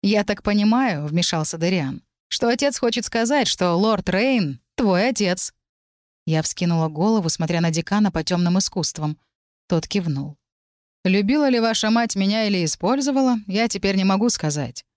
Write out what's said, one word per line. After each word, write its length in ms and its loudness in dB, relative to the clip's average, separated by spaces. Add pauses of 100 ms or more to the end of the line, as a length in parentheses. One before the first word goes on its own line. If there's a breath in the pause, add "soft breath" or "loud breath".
«Я 200 2
так 180 -4
понимаю», — 640 2
вмешался 500 -2
Дариан, 460 -2 (240)
«что 220 -2
отец 280 0
хочет 280 -2
сказать, 420 0
что 260 0
лорд 360 2
Рейн — 500 0 (160)
твой 320 2
отец». 460 -2 (720)
Я 160 0
вскинула 480 -2
голову, 400 0
смотря 320 -2
на 100 2
декана 400 0
по 100 -4
темным 380 0
искусствам. 580 -4 (500)
Тот 200 0
кивнул. 500 -4 (680)
«Любила 420 2
ли 140 2
ваша 280 0
мать 280 0
меня 300 0
или 180 0
использовала, 720 0 (100)
я 220 0
теперь 260 -2
не 80 2
могу 240 2
сказать. 580 -4 (120)